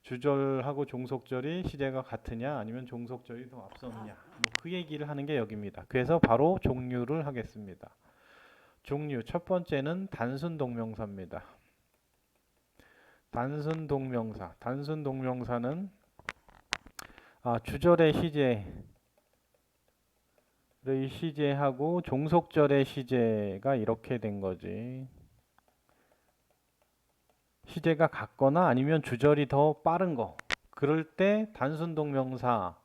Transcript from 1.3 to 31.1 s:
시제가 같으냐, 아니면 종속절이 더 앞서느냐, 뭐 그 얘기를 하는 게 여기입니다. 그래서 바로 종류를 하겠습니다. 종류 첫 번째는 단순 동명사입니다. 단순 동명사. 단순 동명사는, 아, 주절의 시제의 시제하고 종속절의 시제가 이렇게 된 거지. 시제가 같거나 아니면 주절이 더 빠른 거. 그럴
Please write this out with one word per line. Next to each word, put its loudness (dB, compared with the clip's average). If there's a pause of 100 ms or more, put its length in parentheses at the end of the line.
시제가 -4
같으냐, -6
아니면 -8
종속절이 -12
더 -18
앞서느냐, -14
뭐 -16 (460)
그 -8
얘기를 -6
하는 -6
게 0
여기입니다. -6
그래서 2
바로 8
종류를 -2
하겠습니다. -10 (960)
종류 -4
첫 -6
번째는 -2
단순 -4
동명사입니다. -6 (1900)
단순 -4
동명사. -4
단순 -6
동명사는, -4 (1500)
아, 0
주절의 6
시제의 2 (2500)
시제하고 0
종속절의 4
시제가 0
이렇게 -2
된 -4
거지. -6 (2500)
시제가 2
같거나 2
아니면 4
주절이 4
더 4
빠른 2
거. -4 (320)
그럴 0 (120)